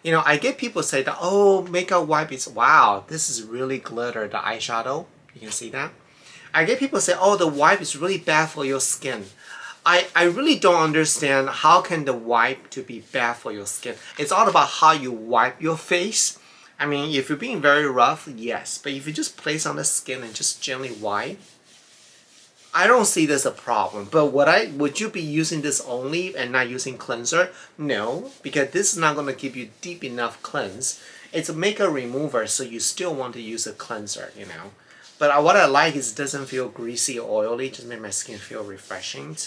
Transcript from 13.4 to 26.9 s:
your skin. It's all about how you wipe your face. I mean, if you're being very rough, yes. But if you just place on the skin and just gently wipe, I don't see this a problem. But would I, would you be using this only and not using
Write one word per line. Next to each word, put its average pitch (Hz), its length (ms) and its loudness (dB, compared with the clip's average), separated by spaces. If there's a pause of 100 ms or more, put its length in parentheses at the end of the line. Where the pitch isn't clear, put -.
your 104 160 -10
skin. - 260 -8 (240)
It's 147 140 -4
all 214 180 4
about 156 200 6 (120)
how 160 120 8
you 131 180 -2
wipe 117 500 0
your 160 160 -2
face. 180 600 -2 (380)
I 147 100 -2
mean, 147 280 -2
if 131 140 -2
you're 147 80 -2
being 226 240 -6
very 147 240 6
rough, 135 420 2
yes. 117 500 -8
But - 140 -8
if 135 160 -8
you 156 60 -8
just - 240 -6
place 156 280 -4
on 147 120 -4
the 143 80 -4
skin 131 380 -4
and 110 120 -14
just - 260 -4
gently 131 300 -6
wipe, 107 480 -4 (1300)
I 175 120 4
don't 233 200 6
see 160 200 2
this 143 200 0
a 120 60 0
problem. 101 600 -4
But 151 220 4
would 143 160 4
I, 208 160 4 (100)
would 143 240 -2
you 220 80 -2
be 180 140 -8
using 156 400 -2
this 143 180 -2
only 143 560 -6
and 123 160 -6
not 127 160 0
using 127 300 -8